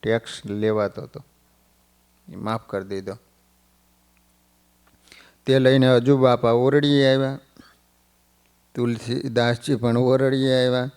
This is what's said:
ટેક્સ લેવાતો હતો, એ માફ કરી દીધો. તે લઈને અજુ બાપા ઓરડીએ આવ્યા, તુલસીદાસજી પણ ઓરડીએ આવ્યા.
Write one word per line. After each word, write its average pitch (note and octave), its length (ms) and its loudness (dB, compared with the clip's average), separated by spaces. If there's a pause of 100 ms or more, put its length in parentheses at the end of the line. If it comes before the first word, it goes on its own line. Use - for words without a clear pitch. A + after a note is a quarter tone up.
ટેક્સ - 420 -4
લેવાતો G#2 560 -4
હતો, - 220 -18 (1080)
એ - 40 -18
માફ A2 340 -8
કરી F#2+ 160 -8
દીધો. G2 280 -12 (2250)
તે C3+ 140 2
લઈને C3 280 4
અજુ B2+ 300 4
બાપા A#2+ 340 2
ઓરડીએ C#3 640 2
આવ્યા, C3+ 240 -4 (1400)
તુલસીદાસજી A#2+ 1000 -2
પણ A#2 220 0
ઓરડીએ C3 680 2
આવ્યા. B2+ 300 -2